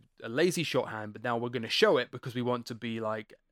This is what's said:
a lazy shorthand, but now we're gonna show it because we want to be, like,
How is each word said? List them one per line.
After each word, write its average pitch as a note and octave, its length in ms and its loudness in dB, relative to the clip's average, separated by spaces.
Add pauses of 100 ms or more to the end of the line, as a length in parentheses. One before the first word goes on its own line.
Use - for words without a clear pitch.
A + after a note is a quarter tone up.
(220)
a A2+ 60 -6
lazy D#3+ 340 2
shorthand, G#2+ 520 -2
but A2 100 -8
now A#2+ 120 2
we're A#2+ 120 -2
gonna A#2+ 200 -4
show G#3 300 6
it A#2+ 120 0
because B2 240 -8
we B2 80 0
want A#2+ 240 0
to B2 80 -8
be, A2+ 260 -6
like, A2 340 -4 (180)